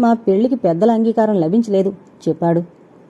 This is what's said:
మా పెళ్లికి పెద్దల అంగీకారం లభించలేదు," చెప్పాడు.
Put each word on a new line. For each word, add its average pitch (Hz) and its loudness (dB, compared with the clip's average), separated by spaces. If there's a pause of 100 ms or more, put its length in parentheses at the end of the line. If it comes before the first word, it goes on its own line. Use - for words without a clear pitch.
మా 233 2
పెళ్లికి 233 0
పెద్దల 180 0
అంగీకారం 220 0
లభించలేదు," 196 0 (340)
చెప్పాడు. 170 0 (480)